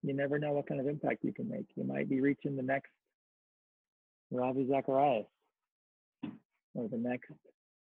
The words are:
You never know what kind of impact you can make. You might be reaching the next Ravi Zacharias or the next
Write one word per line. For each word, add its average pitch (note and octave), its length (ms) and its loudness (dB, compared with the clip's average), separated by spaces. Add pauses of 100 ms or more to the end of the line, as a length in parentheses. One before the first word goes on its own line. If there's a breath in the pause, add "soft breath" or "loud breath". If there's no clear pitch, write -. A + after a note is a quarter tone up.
You C#3 100 0
never C#3 240 0
know D3 140 0
what C#3+ 160 0
kind C#3+ 120 -2
of C3 80 0
impact C#3+ 360 -2
you - 100 0
can - 160 -6
make. - 160 -6 (100)
You C3+ 80 -4
might C3+ 260 -2
be C3+ 120 2
reaching C#3 340 2
the C3+ 60 -4
next C3+ 300 -2 (1400)
Ravi B2+ 380 0
Zacharias C3+ 580 4 (1500)
or A#2+ 140 -4
the A#2 80 -4
next B2 340 -4 (500)